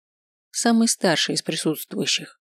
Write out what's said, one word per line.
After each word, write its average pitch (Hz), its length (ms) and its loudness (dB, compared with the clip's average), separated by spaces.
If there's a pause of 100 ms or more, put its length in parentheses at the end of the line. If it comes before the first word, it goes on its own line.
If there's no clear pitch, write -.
(500)
самый 226 380 2
старший - 460 0
из 127 80 -4
присутствующих. - 1000 -4 (100)